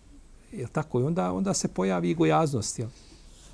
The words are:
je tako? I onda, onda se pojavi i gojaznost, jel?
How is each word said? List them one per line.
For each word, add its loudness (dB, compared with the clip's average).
je -8
tako? -2
I 2
onda, 0
onda 0
se -2
pojavi 0
i 0
gojaznost, 2
jel? -6